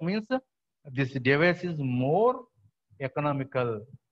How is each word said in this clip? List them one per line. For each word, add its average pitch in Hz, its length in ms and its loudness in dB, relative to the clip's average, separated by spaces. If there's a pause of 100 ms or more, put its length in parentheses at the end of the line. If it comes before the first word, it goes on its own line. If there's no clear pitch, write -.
means, 202 300 -4
uh, 262 80 0 (540)
this 131 200 0
device 143 500 4
is 170 160 -4
more 147 680 0 (540)
economical. 135 840 -2 (280)